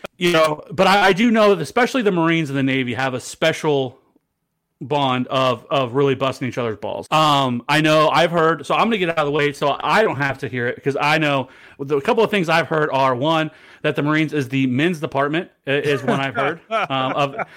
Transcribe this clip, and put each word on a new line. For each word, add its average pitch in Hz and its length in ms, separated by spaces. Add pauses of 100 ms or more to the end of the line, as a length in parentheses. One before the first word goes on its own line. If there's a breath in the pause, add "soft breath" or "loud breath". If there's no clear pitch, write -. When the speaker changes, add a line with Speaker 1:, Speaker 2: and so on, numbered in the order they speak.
(160)
Speaker 1:
you 175 160
know, 156 380
but 180 160
I, 196 220
I 196 40
do 226 180
know 214 240
that 170 60
especially 240 400
the 202 120
Marines 165 360
and 139 100
the 135 40
Navy 131 320
have 131 180
a 123 80
special 147 800 (800)
bond 131 480
of, 127 420
of 131 240
really 139 220
busting 131 320
each 120 100
other's 117 180
balls. - 360
Um, 143 560
I 151 120
know 156 280
I've 160 240
heard, 160 340
so 175 80
I'm 180 140
gonna 226 100
get 180 120
out 165 80
of 151 80
the 143 40
way 147 220
so 143 280
I 165 220
don't 170 140
have 135 220
to 131 100
hear 120 180
it, - 160
'cause 139 180
I 151 180
know 143 320 (280 loud breath)
the, 139 180
a 139 60
couple 220 220
of - 80
things 185 160
I've 160 180
heard 151 240
are, 135 240
one, 156 380 (300 loud breath)
that 151 120
the 147 80
Marines 151 300
is 143 160
the 135 180
men's 147 320
department 143 540 (160)
i-, - 20
is 143 320
one 139 160
I've 135 160
heard, 143 320
Speaker 2:
<laughs> - 40
Speaker 1:
um, 139 420
of, 139 240 (200 loud breath)